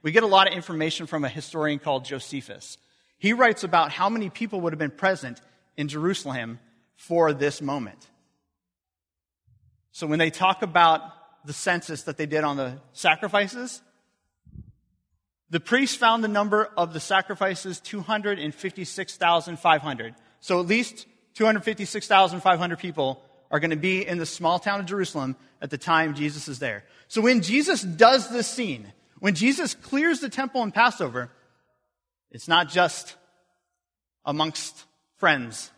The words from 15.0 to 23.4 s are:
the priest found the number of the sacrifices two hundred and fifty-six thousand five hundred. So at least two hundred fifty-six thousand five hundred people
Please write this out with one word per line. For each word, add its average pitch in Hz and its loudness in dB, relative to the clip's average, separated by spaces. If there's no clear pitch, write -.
the 165 -2
priest 254 0
found 226 4
the 214 -2
number 208 2
of 170 0
the 160 -8
sacrifices 190 -2
two 208 -10
hundred 208 -2
and 151 -6
fifty-six - -10
thousand 170 2
five 156 4
hundred. 117 -8
So 180 0
at 175 -2
least 226 -2
two 220 0
hundred 214 2
fifty-six 208 -6
thousand 185 6
five 180 4
hundred 175 -4
people 147 -4